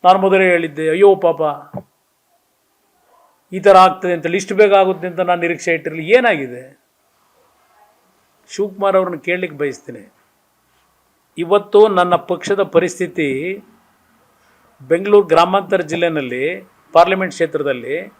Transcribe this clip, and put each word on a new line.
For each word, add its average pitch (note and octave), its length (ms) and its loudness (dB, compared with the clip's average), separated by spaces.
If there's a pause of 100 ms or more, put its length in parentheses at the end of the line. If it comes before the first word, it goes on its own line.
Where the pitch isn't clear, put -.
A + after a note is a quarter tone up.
ನಾನು F#3 140 6
ಮೊದಲೇ F#3+ 260 2
ಹೇಳಿದ್ದೆ, D#3+ 440 -2
"ಅಯ್ಯೋ F#3+ 280 4
ಪಾಪ E3+ 240 -2 (2000)
ಈ F#3+ 80 -8
ಥರ F#3+ 160 6
ಆಗ್ತದೆ F#3 360 4
ಅಂತ, E3+ 140 -6
ಲಿಸ್ಟ್ F#3+ 260 -4
ಬೇಗ G3+ 220 4
ಆಗುತ್ತೆ F#3 320 0
ಅಂತ F3+ 140 -8
ನಾನು F3 200 -2
ನಿರೀಕ್ಷೆ E3+ 340 -4
ಇಟ್ಟಿರಲಿಲ್ಲ." D#3+ 360 -8
ಏನಾಗಿದೆ? C#3 720 -2 (1700)
ಶಿವಕುಮಾರ್ G3 480 -4
ಅವ್ರನ್ನ F3+ 220 0
ಕೇಳಲಿಕ್ಕೆ F3 400 -6
ಬಯಸ್ತೀನಿ. B2 540 -10 (1300)
ಇವತ್ತು G3+ 500 2
ನನ್ನ F3+ 260 0
ಪಕ್ಷದ F#3 480 -4
ಪರಿಸ್ಥಿತಿ E3+ 1000 -4 (1200)
ಬೆಂಗಳೂರು F#3+ 440 2
ಗ್ರಾಮಾಂತರ F3+ 540 0
ಜಿಲ್ಲೆನಲ್ಲಿ D#3+ 920 -6 (220)
ಪಾರ್ಲಿಮೆಂಟ್ F#3 420 2
ಕ್ಷೇತ್ರದಲ್ಲಿ D3 840 -6